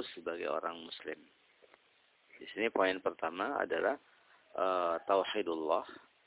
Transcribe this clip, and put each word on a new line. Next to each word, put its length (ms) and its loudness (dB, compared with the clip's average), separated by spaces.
sebagai 320 -4
orang 320 -2
muslim. 400 -10
Di 160 -14
sini 160 0
poin 320 2
pertama 560 -2
adalah, 400 0
eh, 480 2
tauhidullah, 800 2